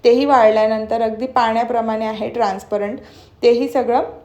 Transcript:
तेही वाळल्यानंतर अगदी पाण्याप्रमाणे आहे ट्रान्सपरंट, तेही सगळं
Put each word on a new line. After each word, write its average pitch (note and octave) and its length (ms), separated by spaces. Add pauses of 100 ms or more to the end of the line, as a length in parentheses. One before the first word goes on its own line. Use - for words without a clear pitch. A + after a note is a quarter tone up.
तेही B3 220
वाळल्यानंतर A3 760
अगदी A3 260
पाण्याप्रमाणे A3+ 760
आहे A3 240
ट्रान्सपरंट, G#3 720 (440)
तेही A#3+ 240
सगळं A#3+ 340 (240)